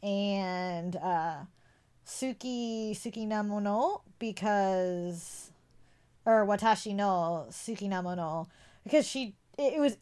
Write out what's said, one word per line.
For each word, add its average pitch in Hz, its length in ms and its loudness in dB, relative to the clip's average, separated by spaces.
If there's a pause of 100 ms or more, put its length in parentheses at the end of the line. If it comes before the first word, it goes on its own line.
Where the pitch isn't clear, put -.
and, 185 920 -2
uh, 165 420 0 (680)
Suki, 240 840 -4
Suki 220 360 -6
Namono, 208 760 0 (160)
because, 185 1300 0 (760)
or 220 180 8
Watashi 208 500 2
no 170 560 2
Suki 202 380 -6
Namono, 175 600 -2 (360)
because 302 220 6
she, 247 300 -6 (200)
it, 285 180 2
it 311 60 0
was 285 220 4